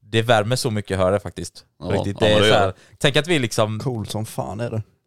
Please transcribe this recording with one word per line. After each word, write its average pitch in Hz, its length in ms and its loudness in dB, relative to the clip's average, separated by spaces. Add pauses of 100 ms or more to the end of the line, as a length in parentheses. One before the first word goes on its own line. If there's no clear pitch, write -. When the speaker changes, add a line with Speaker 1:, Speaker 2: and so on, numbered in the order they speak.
Speaker 1:
det 113 220 0
värmer 113 340 4
så 123 140 -2
mycket 104 240 -4
att 95 100 0
höra 92 60 4
det 101 100 2
faktiskt. - 440 -12 (160)
Speaker 2:
Ja, 78 60 -10
Speaker 1:
Riktigt. 98 340 -2
Speaker 2:
ja, 107 60 2
Speaker 1:
Det 107 60 4
är - 20 4
Speaker 2:
men 104 80 4
det 107 60 4
Speaker 1:
så 113 60 6
här, 107 60 4
Speaker 2:
gör 98 80 2
det. 92 60 -6 (240)
Speaker 1:
tänk 147 180 0
att 147 100 0
vi 170 120 2
liksom 110 420 0
Speaker 3:
Cool 113 260 -6
som 110 200 -6
fan 127 340 -8
är 120 100 -6
det. 110 120 -4 (240)